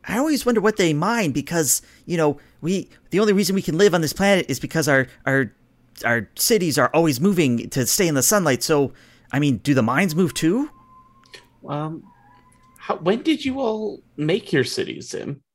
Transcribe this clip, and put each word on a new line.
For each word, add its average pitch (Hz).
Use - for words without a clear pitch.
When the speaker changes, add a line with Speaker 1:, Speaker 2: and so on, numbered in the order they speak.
Speaker 1:
I 180
always 294
wonder 233
what 214
they 170
mine 185
because, 147
you 170
know, 151
we, 175
the 175
only 208
reason 190
we 196
can 156
live 202
on 180
this 151
planet 196
is 135
because 143
our, 135
our, 135
our 117
cities 175
are 123
always 151
moving 151
to 131
stay 180
in 156
the 131
sunlight. 160
So, 143
I 135
mean, 143
do 143
the 127
mines 151
move 170
too? 220
Speaker 2:
Um, 151
how, -
when 196
did 320
you 262
all 220
make 156
your 139
cities, -
Zim? -